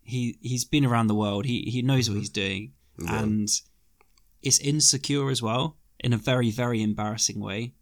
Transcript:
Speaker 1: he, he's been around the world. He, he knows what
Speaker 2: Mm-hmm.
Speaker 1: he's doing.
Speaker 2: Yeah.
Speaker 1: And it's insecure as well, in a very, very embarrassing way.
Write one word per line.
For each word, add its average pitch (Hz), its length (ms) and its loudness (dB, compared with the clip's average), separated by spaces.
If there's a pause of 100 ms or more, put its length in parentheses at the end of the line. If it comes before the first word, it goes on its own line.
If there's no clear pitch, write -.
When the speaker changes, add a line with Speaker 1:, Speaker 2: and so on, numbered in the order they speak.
Speaker 1:
he, 123 400 -4
he's 123 240 -4
been 143 200 2
around 117 220 4
the 107 80 4
world. 104 300 0
He, 120 240 -2
he 123 120 -2
knows 127 280 2
what 98 40 -2
Speaker 2:
Mm-hmm. 101 80 -2
Speaker 1:
he's 98 80 -6
doing. 98 420 -4 (280)
Speaker 2:
Yeah. 110 220 -2
Speaker 1:
And 107 280 0 (920)
it's 135 180 2
insecure 143 720 2
as 120 120 -2
well, 127 360 -2 (220)
in 120 140 0
a 113 40 2
very, 120 340 2
very 120 300 0
embarrassing 107 580 -2
way. 101 420 -6